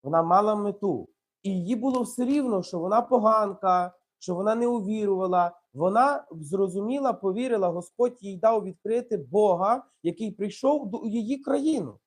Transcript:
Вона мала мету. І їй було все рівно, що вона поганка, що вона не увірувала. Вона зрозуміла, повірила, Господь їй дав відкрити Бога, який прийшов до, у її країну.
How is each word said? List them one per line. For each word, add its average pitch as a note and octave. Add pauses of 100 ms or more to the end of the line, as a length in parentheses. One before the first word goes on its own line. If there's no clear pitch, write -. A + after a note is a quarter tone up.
Вона D#3+
мала G#3
мету. G3+ (340)
І F#3
їй A#3
було B3
все A#3+
рівно, B3+
що F3
вона G3+
поганка, G3+ (260)
що F3
вона G#3
не A#3+
увірувала. F#3+ (140)
Вона A3+
зрозуміла, G3
повірила, G3
Господь F#3+
їй G3
дав A3
відкрити A3
Бога, F#3+ (200)
який F3+
прийшов B3
до, A3
у A#3
її A3+
країну. C#4